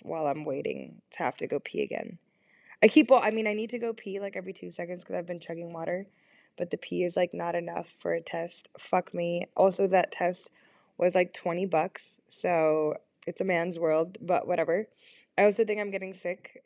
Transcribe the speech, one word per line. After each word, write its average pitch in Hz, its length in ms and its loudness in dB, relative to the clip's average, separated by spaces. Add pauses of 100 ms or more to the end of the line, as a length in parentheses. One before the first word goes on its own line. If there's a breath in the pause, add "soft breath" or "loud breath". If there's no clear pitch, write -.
while 156 260 -4
I'm 151 160 -2
waiting 135 580 -6 (100)
to - 120 -12
have 127 140 -2
to - 100 -6
go 147 100 -2
pee - 240 -6
again?" - 360 -6 (680 soft breath)
I 220 40 10
keep, 294 220 6
well, 247 120 10
I 214 80 2
mean, 220 160 0
I 208 80 -2
need 214 160 -4
to 240 80 -6
go 226 140 -4
pee, 196 260 -10
like, 196 160 -8
every 190 180 -10
two 180 160 -14
seconds 175 360 -10
'cause 185 100 -8
I've 175 120 -4
been 175 120 -8
chugging 170 340 -10
water, 175 360 -6 (480 soft breath)
but 180 140 -6
the 185 80 -2
pee 175 260 -2
is, 175 120 -2
like, 180 160 2
not 170 220 -4
enough 170 340 -4
for - 240 -4
a 170 80 0
test. - 560 -8
Fuck - 380 -2
me. 175 320 -2 (100)
Also, 190 300 6
that 180 240 4
test - 400 -4 (480 soft breath)
was, 180 160 4
like, 180 180 4
twenty 175 320 -4
bucks, 165 600 -2
so 156 720 2 (280)
it's - 160 -6
a 190 40 -2
man's 170 340 0
world, 165 420 0
but 175 280 0
whatever. 170 400 0 (500 loud breath)
I 196 60 6
also 208 200 4
think 208 160 0
I'm 202 120 -4
getting 190 200 -6
sick, 180 540 -8